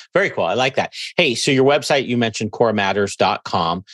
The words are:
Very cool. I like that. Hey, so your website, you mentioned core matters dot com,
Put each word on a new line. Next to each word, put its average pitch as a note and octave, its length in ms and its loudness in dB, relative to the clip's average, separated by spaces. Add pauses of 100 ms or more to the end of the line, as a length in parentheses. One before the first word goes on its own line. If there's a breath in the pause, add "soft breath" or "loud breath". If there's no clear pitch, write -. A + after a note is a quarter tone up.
(140)
Very F3+ 160 0
cool. F#2+ 160 -4
I E2+ 80 -2
like B2+ 220 -2
that. F#2 180 -4 (240 loud breath)
Hey, D3 180 2
so - 160 0
your C3 140 4
website, C#3+ 420 2
you A#2+ 80 -2
mentioned A2+ 380 -2
core A2+ 180 2
matters G2+ 460 -2
dot F#2+ 260 0
com, F2 400 -2 (100 loud breath)